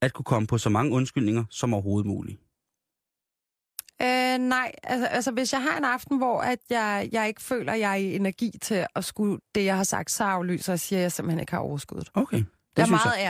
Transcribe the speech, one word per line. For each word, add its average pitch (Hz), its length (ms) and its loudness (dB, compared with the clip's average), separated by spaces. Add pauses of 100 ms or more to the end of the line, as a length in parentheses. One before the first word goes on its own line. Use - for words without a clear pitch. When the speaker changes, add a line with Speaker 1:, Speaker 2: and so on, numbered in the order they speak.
Speaker 1:
at 127 120 0
kunne - 120 -8
komme 110 220 2
på 120 100 2
så 113 120 0
mange 113 220 4
undskyldninger 120 580 2
som 120 240 -2
overhovedet 101 340 0
muligt. 98 320 -6 (1600)
Speaker 2:
Øh, 254 360 2
nej, 254 340 0 (120)
altså, 247 240 0
altså, 247 240 0
hvis 247 220 -2
jeg 269 100 0
har 311 140 0
en 294 80 -2
aften, 254 320 0
hvor 247 240 2
at 247 180 0 (100)
jeg, 214 420 0
jeg 220 160 0
ikke 220 140 -6
føler, 214 320 -2
jeg 208 180 2
er 196 40 0
i 196 200 -2
energi 196 460 -2
til 185 240 0 (100)
at 196 100 -4
skulle 208 340 -2 (160)
det, 202 100 2
jeg 190 120 2
har 196 60 2
sagt, 196 280 -2
så - 120 -2
aflyser 180 500 0
og 175 60 0
siger, 190 200 -2
at 180 40 2
jeg 175 80 0
simpelthen 165 280 -2
ikke - 120 -6
har - 80 -2
overskuddet. - 540 -8
Speaker 1:
Okay. - 240 0
Det 107 80 2 (320)
Speaker 2:
Jeg - 40 6
er 226 40 8
Speaker 1:
synes 226 200 6
Speaker 2:
meget 240 120 2
Speaker 1:
jeg 196 120 0